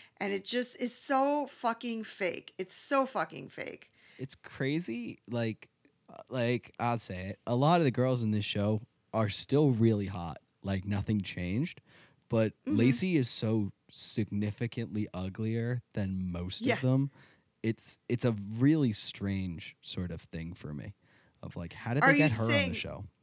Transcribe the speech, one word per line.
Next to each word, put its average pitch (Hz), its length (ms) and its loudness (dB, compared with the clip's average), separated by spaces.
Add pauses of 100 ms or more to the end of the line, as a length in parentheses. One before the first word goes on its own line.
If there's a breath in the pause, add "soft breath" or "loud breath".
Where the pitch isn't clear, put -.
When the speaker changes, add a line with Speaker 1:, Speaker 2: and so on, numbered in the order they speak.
(180 loud breath)
Speaker 1:
And 196 140 -2
it 196 120 -4
just 247 360 -4
is 240 160 -4
so 277 520 0
fucking 226 560 -4
fake. - 520 -6
It's - 180 -8
so 277 300 2
fucking 175 460 -4
fake. - 400 -10 (280 loud breath)
Speaker 2:
It's 131 180 -10
crazy. 170 840 -4 (100)
Like, 113 400 -2 (400)
uh, - 200 -16
like, 120 500 0
I'll 120 200 0
say 92 320 -6
it. - 160 -10
A 123 100 0
lot 160 240 6
of 160 40 4
the 135 60 4
girls 123 320 2
in 107 80 2
this 104 140 2
show 107 360 0 (320)
are 110 160 2
still 139 420 2
really 110 360 4
hot. 87 340 -8 (220)
Like, 95 220 0
nothing 101 360 0
changed. 95 600 -4 (480 soft breath)
But 110 240 2 (120)
Speaker 1:
Mm-hmm. 302 140 0
Speaker 2:
Lacey 135 380 4
is 123 140 2
so 110 420 0 (180)
significantly 104 1200 -2
uglier 110 680 -2 (100)
than 95 400 -2
most 87 300 -4
Speaker 1:
Yeah. 240 120 2
Speaker 2:
of 135 60 -4
them. 135 300 4 (520 soft breath)
It's, - 360 -4 (100)
it's 120 160 0
a 120 80 4
really 117 600 2
strange 95 920 -4
sort 90 280 -6
of 80 120 -10
thing 82 320 -8
for 76 200 -10
me 85 200 -8 (480 soft breath)
of, - 140 -10
like, 85 160 -8
how 113 220 -4
did - 100 2
Speaker 1:
Are 269 80 8
Speaker 2:
they 294 60 4
get - 140 6
Speaker 1:
you - 40 -2
Speaker 2:
her - 80 0
on - 60 2
Speaker 1:
saying 285 200 4
Speaker 2:
the - 80 -4
show? - 260 -8 (180)